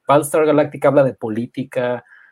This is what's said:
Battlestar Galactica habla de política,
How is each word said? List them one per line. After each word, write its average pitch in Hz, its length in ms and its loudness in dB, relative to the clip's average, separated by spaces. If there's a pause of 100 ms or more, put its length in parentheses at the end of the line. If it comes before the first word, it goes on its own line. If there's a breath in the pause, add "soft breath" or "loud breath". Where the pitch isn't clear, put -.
Battlestar 151 400 2
Galactica 147 420 0
habla 139 160 4
de 127 100 -2
política, 123 880 -6 (280 soft breath)